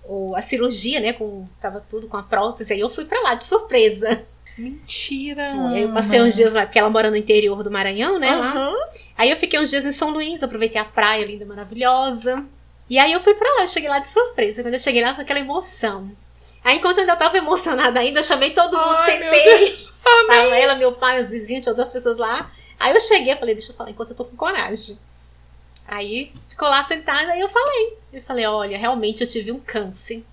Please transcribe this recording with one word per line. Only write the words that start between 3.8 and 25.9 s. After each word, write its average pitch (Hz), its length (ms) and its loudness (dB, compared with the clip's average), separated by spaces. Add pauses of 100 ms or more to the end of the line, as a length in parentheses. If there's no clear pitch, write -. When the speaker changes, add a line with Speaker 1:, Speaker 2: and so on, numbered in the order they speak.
Speaker 2:
Mentira, 277 1000 -6
Speaker 1:
Foi, 247 300 -2
eu 220 80 -6
passei 220 260 2
Speaker 2:
Ana. 233 80 6
Speaker 1:
uns 220 80 2
dias 220 200 4
lá, 208 100 2
porque - 120 -2
ela 208 120 4
mora 220 200 2
no 214 60 -2
interior 208 480 2
do 202 80 -6
Maranhão, 208 480 -2
né, 277 160 2
lá. 247 160 -2
Speaker 2:
Aham. 285 240 -4 (420)
Speaker 1:
Aí 240 140 4
eu 320 60 0
fiquei 320 200 -2
uns 302 120 0
dias 277 160 -2
em 285 80 -4
São 302 180 -2
Luís, 311 320 -6
aproveitei 220 380 -4
a - 20 -6
praia 214 420 0
linda, 208 200 -14
maravilhosa. 247 1000 -2 (440)
E 254 100 2
aí 311 140 4
eu 359 80 -2
fui 415 140 6
pra 427 200 0
lá, 381 120 2
cheguei 302 220 -4
lá 277 100 0
de 277 100 -8
surpresa. 247 520 -2
Quando 240 120 -6
eu 254 60 -4
cheguei 240 220 2
lá, 254 140 0
foi 285 80 -12
aquela 285 160 -4
emoção. 226 720 -6 (540)
Aí 262 120 4
enquanto 359 200 2
eu 381 60 2
ainda 349 120 4
tava 339 220 2
emocionada 302 640 0
ainda, 277 180 0
eu 294 40 0
chamei 294 280 2
todo 349 260 2
mundo, 320 200 2
Speaker 2:
Ai, 330 220 2
meu 320 140 -2
Speaker 1:
sentei. 392 360 10
Speaker 2:
Deus. - 240 -8 (120)
Amém. 466 220 8
Speaker 1:
Tava 480 300 6
ela, 269 180 4
meu 254 160 2
pai, 254 300 0
os 196 80 -6
vizinhos, 233 340 -8
tinha 240 80 -2
outras 240 220 -4
pessoas 240 240 -2
lá. 240 340 -4 (260)
Aí 262 160 2
eu 440 80 8
cheguei, 285 320 2
eu 285 40 -2
falei, 226 180 -4
"Deixa - 160 -10
eu - 40 -18
falar 220 160 -12
enquanto 226 200 -12
eu 240 40 -18
tô 247 80 -12
com - 140 -14
coragem." 214 600 -4 (880)
Aí 208 440 -10 (160)